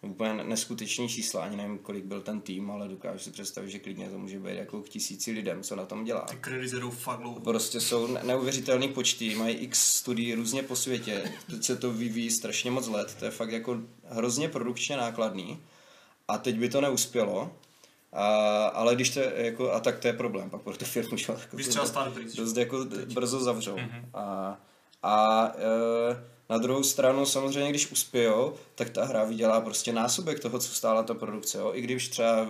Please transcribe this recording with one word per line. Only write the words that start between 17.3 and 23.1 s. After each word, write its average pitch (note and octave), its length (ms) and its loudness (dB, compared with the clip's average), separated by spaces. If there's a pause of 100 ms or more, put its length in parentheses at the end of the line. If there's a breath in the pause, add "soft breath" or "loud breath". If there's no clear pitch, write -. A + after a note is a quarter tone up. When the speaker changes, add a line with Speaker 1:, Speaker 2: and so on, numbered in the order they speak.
Speaker 1:
a, G2+ 140 2 (400)
ale A#2+ 280 6
když B2 160 2
to C#3 100 0
je B2+ 160 2
jako, A#2 360 0
a A2+ 80 2
tak A#2 180 2
to - 80 0
je A#2 60 4
problém G2+ 380 -4
pak G2+ 100 -10
pro G2 160 -8
tu - 80 -8
firmu, A#2 320 -2
že? - 240 -4
Jako - 160 -14
Speaker 2:
Víš C3+ 100 -4
Speaker 1:
to B2+ 40 0
Speaker 2:
třeba A#2 140 2
Speaker 1:
je A#2 40 2
Speaker 2:
Starbreeze, A#2 480 -4
Speaker 1:
dost A2+ 200 0
jako B2+ 280 2
Speaker 2:
teď. G2+ 300 -6